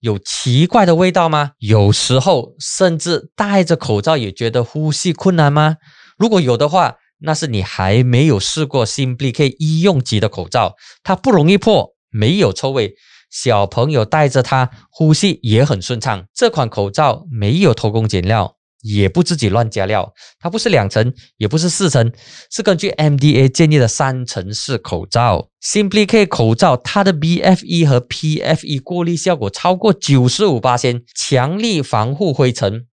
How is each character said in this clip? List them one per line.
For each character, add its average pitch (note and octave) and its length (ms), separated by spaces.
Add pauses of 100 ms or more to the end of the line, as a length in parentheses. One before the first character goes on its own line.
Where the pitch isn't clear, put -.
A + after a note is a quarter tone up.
有 G#2+ 180
奇 C3 480
怪 G#3 180
的 F3 80
味 F3+ 180
道 F3 160
吗？ D3+ 300
有 G#2 340
时 B2+ 280
候 C3 400
甚 F3+ 360
至 D#3+ 400
戴 G3+ 280
着 E3+ 120
口 G#2 240
罩 D#3+ 160
也 A2 160
觉 A#2 200
得 B2 120
呼 D3+ 280
吸 F3 200
困 F3+ 240
难 D3 160
吗？ D3+ 260 (380)
如 A3+ 140
果 G#3 100
有 B2 160
的 C#3+ 140
话， E3 280 (240)
那 D3+ 120
是 D#3 140
你 G#2+ 160
还 F#2+ 400
没 B2 240
有 A2+ 120
试 D3+ 280
过 C3 180
Simply B2+ 480
K C#3+ 240
医 D#3 240
用 F3 180
级 A2+ 200
的 G#2 100
口 F2 180
罩， - 280 (260)
它 F#3+ 140
不 C4 160
容 E3+ 180
易 G3+ 80
破， G3 380 (160)
没 A2+ 260
有 C3 160
臭 C3+ 160
味， A2+ 240 (380)
小 G#2 340
朋 A#2+ 240
友 B2+ 160
戴 D3+ 240
着 B2+ 140
它 C3 260 (220)
呼 D#3 240
吸 F#3+ 260
也 A#2 240
很 A2 160
顺 A#2 180
畅。 G2+ 360
这 A#3 160
款 B2+ 180
口 G2+ 220
罩 C#3+ 400
没 A#2 300
有 D#3 120
偷 G#2+ 160
工 A2 180
减 G2+ 140
料， G2 360 (260)
也 G#2 260
不 E3+ 140
自 E3+ 120
己 A#2+ 140
乱 A2 180
加 G2+ 200
料， G2+ 260 (240)
它 E3+ 140
不 A3 80
是 A#3 100
两 B2+ 180
层， A2+ 240 (260)
也 G#2+ 100
不 D3+ 100
是 E3 100
四 F3 220
层， A#2 240 (380)
是 - 100
根 F#3+ 160
据 G3 120
M D3+ 280
D C3+ 220
A C3+ 100
建 D3+ 220
议 D3+ 80
的 A#2+ 80
三 C3 360
层 G2+ 300
式 B2 240
口 F2 300
罩。 A#2 420 (100)
Simply G#3 480
K G#3+ 180
口 A2+ 300
罩， C#3 220
它 - 260
的 F#3+ 80
B E3 300
F F#3 240
E E3 200
和 C3+ 140
P D#3 400
F - 260
E C#3+ 120
过 F3 260
滤 E3+ 140
效 F3+ 180
果 A#2 140
超 - 260
过 G#3 160
九 C3+ 340
十 B2+ 200
五 C#3 160
八 B2 160
仙， A#2+ 260 (100)
强 D3 480
力 G#3+ 200
防 A#2+ 340
护 E3+ 180
灰 B2+ 200
尘 A2+ 400